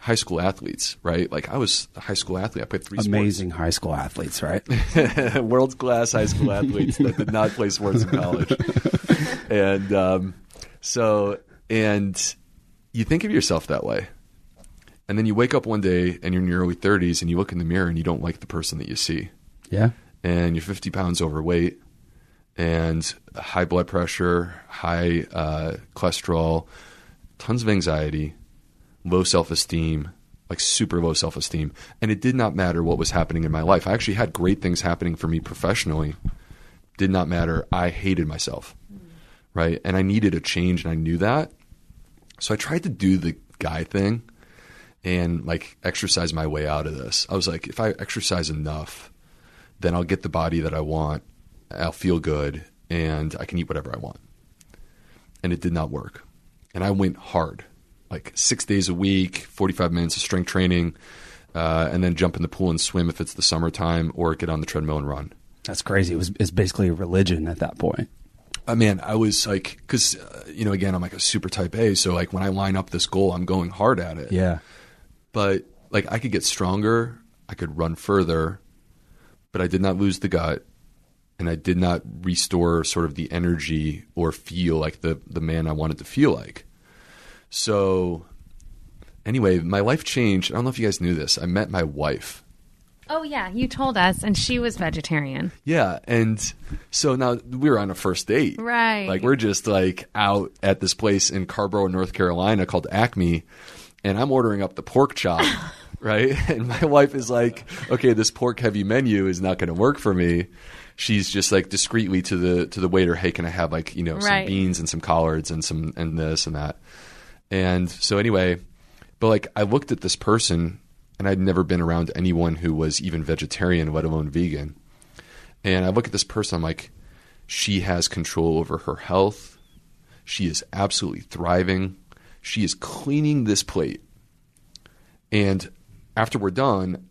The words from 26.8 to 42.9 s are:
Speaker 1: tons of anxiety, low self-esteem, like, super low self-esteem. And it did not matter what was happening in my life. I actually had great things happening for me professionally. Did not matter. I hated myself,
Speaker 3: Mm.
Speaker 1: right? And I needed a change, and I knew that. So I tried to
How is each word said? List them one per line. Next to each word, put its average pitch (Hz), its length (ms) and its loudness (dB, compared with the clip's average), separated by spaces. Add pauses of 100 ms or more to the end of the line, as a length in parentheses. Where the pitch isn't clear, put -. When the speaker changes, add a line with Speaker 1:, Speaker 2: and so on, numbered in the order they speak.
Speaker 1:
tons 117 240 -4
of 110 60 0
anxiety, 78 640 0 (720)
low 90 200 4
self-esteem, 80 840 0 (400)
like, 87 120 -6
super 87 420 0
low 82 100 2
self-esteem. 78 600 -4 (280)
And 107 100 0
it 104 120 -2
did 127 120 2
not 113 200 0
matter 87 280 0
what 82 160 2
was 80 120 -2
happening 82 340 0
in 78 80 0
my 78 100 -2
life. 87 240 4
I 95 60 0
actually 110 220 -2
had 104 180 0
great 92 300 2
things 90 200 0
happening 85 340 -2
for - 120 -4
me 82 120 0
professionally. 78 720 -2 (840)
Did 95 140 2
not 90 180 2
matter. 82 440 0
I 90 180 0
hated 90 380 0
myself, - 480 -8 (160)
Speaker 3:
Mm. 202 60 -18 (560)
Speaker 1:
right? 82 300 0
And 92 120 0
I 95 60 4
needed 98 320 4
a 80 60 -2
change, 90 440 0
and 82 80 -4
I - 20 -2
knew 80 240 0
that. 120 320 0 (880)
So - 160 -4
I - 20 0
tried 165 280 -4
to 196 60 -4